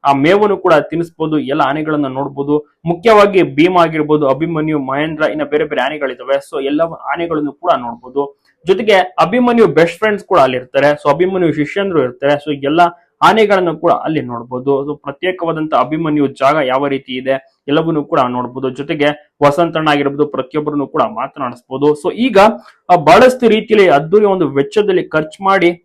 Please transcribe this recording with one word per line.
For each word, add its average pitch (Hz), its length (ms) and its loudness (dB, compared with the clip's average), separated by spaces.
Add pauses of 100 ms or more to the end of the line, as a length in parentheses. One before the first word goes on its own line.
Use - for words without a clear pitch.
ಆ 139 40 4 (140)
ಮೇವನ್ನು 202 400 2
ಕೂಡ 175 80 4 (160)
ತಿನ್ನಿಸ್ಬೋದು, 160 460 -4 (180)
ಎಲ್ಲ 156 80 -2 (100)
ಆನೆಗಳನ್ನ 151 460 -2
ನೋಡ್ಬೋದು. 139 380 -4 (360)
ಮುಖ್ಯವಾಗಿ 196 500 4 (160)
ಭೀಮ 180 280 2
ಆಗಿರ್ಬೋದು, 151 480 0
ಅಭಿಮನ್ಯು, 156 460 -2 (100)
ಮಹೇಂದ್ರ, 151 460 -2
ಇನ್ನ 151 180 -4
ಬೇರೆ 151 180 -2
ಬೇರೆ 131 160 -2
ಆನೆಗಳಿದಾವೆ. 135 500 -6 (120)
So 165 80 -8 (140)
ಎಲ್ಲ 151 100 -2 (320)
ಆನೆಗಳನ್ನು 156 400 -4 (100)
ಕೂಡ 175 80 0 (140)
ನೋಡ್ಬೋದು. 127 380 -6 (460)
ಜೊತೆಗೆ 202 280 2 (280)
ಅಭಿಮನ್ಯು 233 400 2 (140)
ಬೆಸ್ಟ್ 170 220 0
ಫ್ರೆಂಡ್ಸ್ 208 300 -2
ಕೂಡ 175 140 4
ಅಲ್ಲಿ 127 160 -2
ಇರ್ತಾರೆ. 139 300 0 (100)
So - 140 -2
ಅಭಿಮನ್ಯು 180 340 0 (120)
ಶಿಷ್ಯಂದ್ರು 180 460 -2
ಇರ್ತಾರೆ. 139 280 0 (100)
So 151 60 -6 (180)
ಎಲ್ಲ 165 120 2 (480)
ಆನೆಗಳನ್ನು 196 520 2
ಕೂಡ 165 100 2 (140)
ಅಲ್ಲಿ 151 160 -2 (100)
ನೋಡ್ಬೋದು. 123 400 -6 (140)
So 147 80 -8 (140)
ಪ್ರತ್ಯೇಕವಾದಂತ 160 680 -4 (120)
ಅಭಿಮನ್ಯು 151 400 -2 (180)
ಜಾಗ 143 120 2 (180)
ಯಾವ 139 220 -2
ರೀತಿ 135 180 -8 (100)
ಇದೆ 135 120 0 (360)
ಎಲ್ಲವನ್ನೂ 160 300 0 (100)
ಕೂಡ 139 100 0 (140)
ನೋಡ್ಬೋದು. 123 320 -6 (100)
ಜೊತೆಗೆ 147 320 -2 (340)
ವಸಂತಣ್ಣ 156 500 2
ಆಗಿರ್ಬೋದು, 143 400 0
ಪ್ರತಿಯೊಬ್ಬರನ್ನು 143 600 -6
ಕೂಡ 147 100 0 (140)
ಮಾತನಾಡಿಸ್ಬೋದು. 135 680 -6 (140)
So 180 60 -4 (180)
ಈಗ, 214 120 2 (540)
ಆ, 180 40 6 (120)
ಬಹಳಷ್ಟು 247 460 6
ರೀತಿಯಲ್ಲಿ 214 320 2 (120)
ಅದ್ದೂರಿ 170 360 2
ಒಂದು 180 120 0 (120)
ವೆಚ್ಚದಲ್ಲಿ 185 460 0 (100)
ಖರ್ಚು 156 340 -4
ಮಾಡಿ 190 220 2 (160)